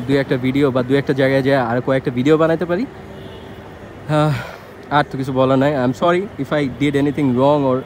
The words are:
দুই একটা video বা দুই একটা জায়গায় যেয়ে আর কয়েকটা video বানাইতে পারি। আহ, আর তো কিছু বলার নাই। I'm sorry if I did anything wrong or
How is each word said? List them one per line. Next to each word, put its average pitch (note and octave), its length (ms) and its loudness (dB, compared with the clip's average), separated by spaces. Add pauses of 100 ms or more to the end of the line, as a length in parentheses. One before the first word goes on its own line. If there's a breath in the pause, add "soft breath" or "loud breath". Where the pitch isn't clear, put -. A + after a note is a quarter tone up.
দুই C#3 100 2
একটা C3+ 200 0
video C3 340 2
বা B2+ 120 2
দুই C3 140 2
একটা C#3 160 0
জায়গায় C3+ 280 2
যেয়ে C3+ 140 2
আর B2 260 0
কয়েকটা C3+ 300 0
video B2+ 260 2
বানাইতে D#3+ 280 2
পারি। F3 200 -2
আহ, - 1500 -6 (560 loud breath)
আর D3 220 2
তো C3+ 60 -8
কিছু C3+ 160 -4
বলার C3 260 4
নাই। C#3 120 2 (120)
I'm B2+ 200 0
sorry F3 180 4 (240)
if - 80 -10
I D3+ 80 2 (200)
did C#3+ 120 0 (100)
anything D3 240 0 (100)
wrong C#3+ 220 4 (100)
or B2+ 60 2 (100)